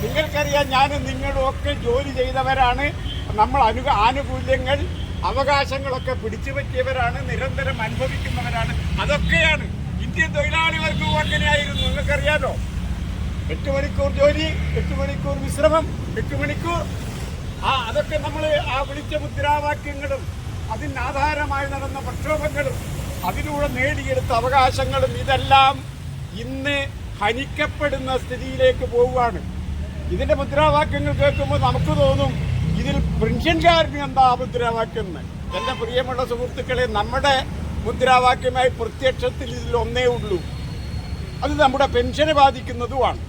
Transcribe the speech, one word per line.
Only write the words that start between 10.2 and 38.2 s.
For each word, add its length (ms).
തൊഴിലാളികൾക്കും 880
അങ്ങനെയായിരുന്നു. 640
നിങ്ങൾക്കറിയാലോ, 720
എട്ട് 200
മണിക്കൂർ 420
ജോലി, 320
എട്ട് 160
മണിക്കൂർ 440
വിശ്രമം, 800
എട്ട് 160
മണിക്കൂർ, 460
ആ, 240
അതൊക്കെ 300
നമ്മൾ 280
ആ 360
വിളിച്ച 320
മുദ്രാവാക്യങ്ങളും 1120
അതിനാധാരമായി 960
നടന്ന 340
പ്രക്ഷോഭങ്ങളും 1000
അതിലൂടെ 440
നേടിയെടുത്ത 640
അവകാശങ്ങളും 800
ഇതെല്ലാം 720
ഇന്ന് 460
ഹനിക്കപ്പെടുന്ന 960
സ്ഥിതിയിലേക്ക് 680
പോവുകയാണ്. 560
ഇതിൻ്റെ 200
മുദ്രാവാക്യങ്ങൾ 800
കേൾക്കുമ്പോൾ 460
നമുക്ക് 420
തോന്നും, 320
"ഇതിൽ 200
പെൻഷൻകാരന് 1000
എന്താ 360
മുദ്രാവാക്യം?" 720
എന്ന്. 140
എൻ്റെ 280
പ്രിയമുള്ള 400
സുഹൃത്തുക്കളെ, 640
നമ്മുടെ 580
മുദ്രാവാക്യമായി 840